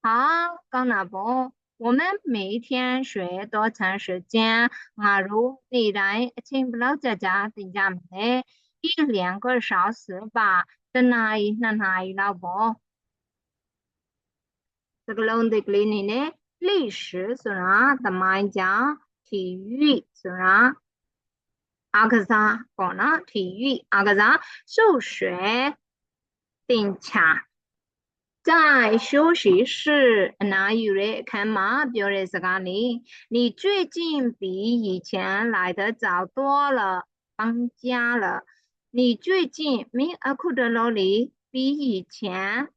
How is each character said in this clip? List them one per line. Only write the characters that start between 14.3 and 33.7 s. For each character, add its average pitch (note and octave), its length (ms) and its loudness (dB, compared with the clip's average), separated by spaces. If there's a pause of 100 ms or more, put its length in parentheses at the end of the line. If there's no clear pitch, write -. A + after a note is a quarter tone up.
这 A3+ 80 -10
个 A3 120 -2
龙 A3+ 260 2
的 G#3+ 100 2
给 G3+ 240 0
你 G#3+ 180 0
呢？ B3 280 -4 (300)
历 F4+ 280 0
史 F#3+ 460 -6
是 C4 80 -16
啥？ G#3 540 2
怎 A#3+ 160 -4
么 F#3+ 320 0
讲？ G3+ 560 -2 (240)
体 F#3 320 -6
育 B3 580 0
是 - 140 -14
啥？ F#3+ 480 4 (1120)
阿 A3 180 4
克 A3+ 160 4
萨， G#3+ 400 2 (100)
讲 F#3 220 -4
了 C#4+ 300 0
体 F#3+ 340 -6
育， C4+ 300 -2
阿 G3+ 120 2
克 G3+ 120 4
萨， A3+ 260 4 (260)
数 G#4 320 4
学， G#3 800 -2 (920)
等 G#3 360 2
下。 E3 440 2 (960)
在 C#4 540 6
休 D4+ 380 4
息 G#3 320 4
室， B3+ 720 4
哪 G3 340 0
有 A3 220 0
人 G#3 320 -2
看 G3+ 200 -4
嘛？ A3 380 0
表 A3+ 240 -2
示 G3 180 -2
自 F3+ 140 -6
家 F#3 160 -2
呢？ G#3 460 -4 (260)
你 A#3+ 220 2
最 F#4+ 340 -2